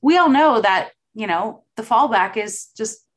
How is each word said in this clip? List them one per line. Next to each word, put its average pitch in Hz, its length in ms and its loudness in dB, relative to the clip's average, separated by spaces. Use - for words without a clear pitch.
we 311 160 2
all 339 120 4
know 269 300 4
that, 190 300 0
you 214 140 -10
know, 185 360 -6
the 220 60 -10
fallback 226 540 0
is 208 380 -8
just - 300 -10